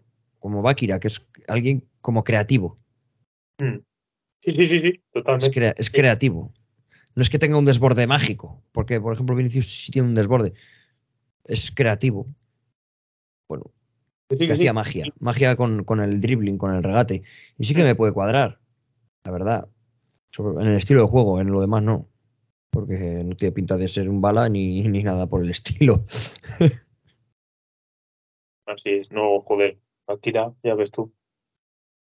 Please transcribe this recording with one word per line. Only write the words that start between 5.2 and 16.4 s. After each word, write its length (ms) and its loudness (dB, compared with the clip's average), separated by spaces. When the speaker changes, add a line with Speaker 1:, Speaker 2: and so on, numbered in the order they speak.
Speaker 1:
Es 60 0
crea-, 240 2
es 100 -4
Speaker 2:
Sí. 40 -8
Speaker 1:
creativo. 640 2
No 60 0
es 80 2
que 100 -2
tenga 180 2
un 80 4
desborde 420 4
mágico, 640 0
porque, 300 -4
por 120 -4
ejemplo, 220 -2
Vinicius 320 -2
sí 240 -12
tiene 160 0
un 80 0
desborde. 380 2
Es 260 -6
creativo. 560 -2
Bueno, 160 -10
Speaker 2:
Sí, 80 -2
sí, 100 0
Speaker 1:
que 60 0
Speaker 2:
sí. 80 0
Speaker 1:
hacía 120 2
magia. 320 -6
Speaker 2:
Sí. 140 -10
Speaker 1:
Magia 360 2
con, 280 -2
con 160 0
el 220 0
dribbling, 360 0